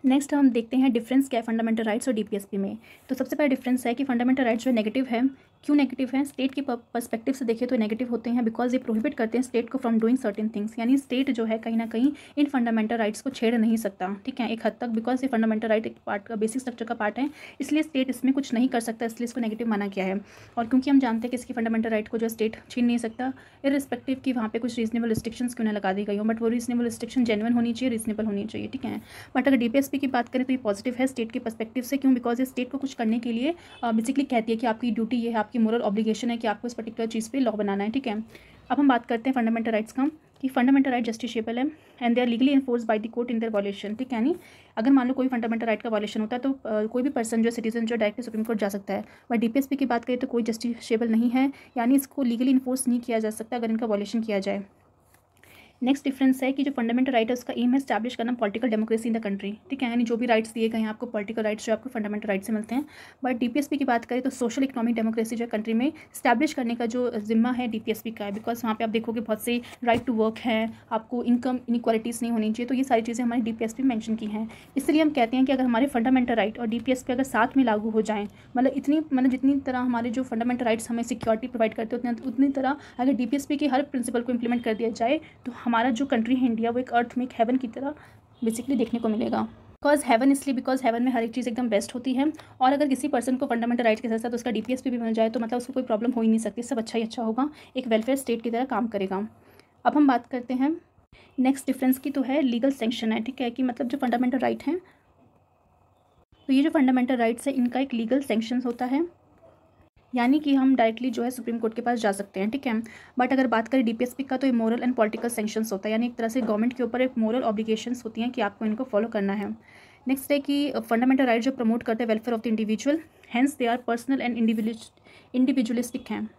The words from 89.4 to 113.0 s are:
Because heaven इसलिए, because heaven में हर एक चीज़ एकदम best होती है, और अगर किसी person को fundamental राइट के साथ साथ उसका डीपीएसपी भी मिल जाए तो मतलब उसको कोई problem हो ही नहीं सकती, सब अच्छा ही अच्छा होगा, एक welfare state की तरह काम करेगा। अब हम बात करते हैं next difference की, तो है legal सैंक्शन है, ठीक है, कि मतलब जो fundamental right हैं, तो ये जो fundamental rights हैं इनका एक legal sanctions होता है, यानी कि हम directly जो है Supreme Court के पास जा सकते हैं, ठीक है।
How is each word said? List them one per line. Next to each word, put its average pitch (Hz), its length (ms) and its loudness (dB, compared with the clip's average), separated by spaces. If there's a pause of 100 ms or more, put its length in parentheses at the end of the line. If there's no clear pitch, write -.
Because 285 260 4
heaven 254 220 6
इसलिए, 269 240 0
because 262 260 -2
heaven 233 200 2
में 254 100 2
हर 233 120 0
एक 233 100 -6
चीज़ 247 160 -2
एकदम 240 200 -2
best 208 260 0
होती 254 180 -2
है, 285 200 2 (280)
और 262 120 6
अगर 285 140 2
किसी 262 200 0
person 254 280 0
को 269 100 -2
fundamental 233 380 0
राइट 220 160 4
के 233 100 -6
साथ 226 80 0
साथ 233 120 -4
उसका 233 220 -4
डीपीएसपी 254 380 -2
भी 247 80 -2
मिल 226 160 -2
जाए 226 160 2
तो 233 100 -4
मतलब 226 180 -2
उसको 240 160 -8
कोई 254 100 -2
problem 233 280 0
हो 233 100 0
ही 226 60 4
नहीं 220 120 4
सकती, 220 220 -6
सब 233 160 -4
अच्छा 226 200 -4
ही 233 60 0
अच्छा 226 200 -6
होगा, 233 260 0 (280)
एक 254 100 -6
welfare 226 300 2
state 233 240 -2
की 226 100 -4
तरह 240 140 0
काम 240 220 -2
करेगा। 196 400 -2 (580)
अब 247 100 4
हम 294 120 6
बात 247 200 2
करते 247 260 -6
हैं 285 280 0 (580)
next 269 260 2
difference 262 340 2
की, 285 100 -6
तो 277 120 -2
है 269 200 0
legal 247 300 2
सैंक्शन 226 400 -2
है, 226 100 0
ठीक 269 200 -6
है, 240 100 -2
कि 254 120 -2
मतलब 247 240 -2
जो 277 100 -4
fundamental 254 400 0
right 233 260 0
हैं, 330 160 -2 (1700)
तो 277 60 2
ये 269 100 6
जो 320 60 4
fundamental 262 460 4
rights 233 320 0
हैं 277 80 -2
इनका 247 240 0
एक 269 140 -2
legal 233 280 0
sanctions 247 440 -2
होता 240 200 -2
है, 285 400 -2 (880)
यानी 254 240 4
कि 285 160 2
हम 269 200 6
directly 233 340 2
जो 240 140 -2
है 240 60 0
Supreme 233 300 -6
Court 220 140 -2
के 240 80 -6
पास 240 180 0
जा 214 120 2
सकते 196 280 -6
हैं, 202 100 0
ठीक 277 180 -4
है। 226 140 0 (380)